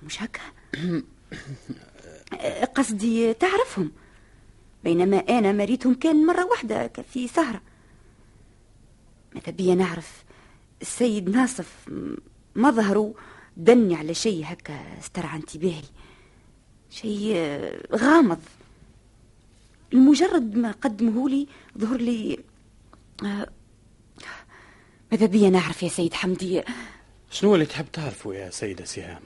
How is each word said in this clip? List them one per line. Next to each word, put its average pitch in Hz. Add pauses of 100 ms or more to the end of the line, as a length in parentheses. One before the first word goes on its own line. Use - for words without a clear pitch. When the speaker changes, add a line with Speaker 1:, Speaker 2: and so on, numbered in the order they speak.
Speaker 1:
مش 151
هكا؟ - (340)
<coughs> 160 (1300)
آه، -
قصدي 226
تعرفهم، 370 (920)
بينما 180
أنا 208
مريتهم 226
كان 311
مرة 349
واحدة 240
ك-، -
في 247
سهرة. 247 (1700)
ماذا 165
بيا 180
نعرف 170 (580)
السيد 208
ناصف 247
م-، 76 (400)
مظهره 214 (420)
دني 196
على 156
شيء 175
هكا 143
استرعى 156
انتباهي، 156 (1080)
شيء، 208
آه، 143 (100)
غامض. 247 (1500)
لمجرد 262
ما 233
قدمه 226
لي 277 (300)
ظهر 226
لي، 233 (840)
آه، 202 (1600)
ماذا 220
بيا 196
نعرف 170
يا 175
سيد 170
حمدي. 185 (680)
Speaker 2:
شنو 202
اللي 156
تحب -
تعرفه 123
يا 95
سيدة 92
سهام؟ 82